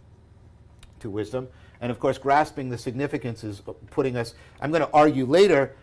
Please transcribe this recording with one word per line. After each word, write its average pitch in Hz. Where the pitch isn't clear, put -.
to 113
wisdom. 107
And 120
of 117
course, 131
grasping 143
the 120
significance 127
is 104
putting 131
us, 117
I'm 143
gonna 156
argue 143
later 156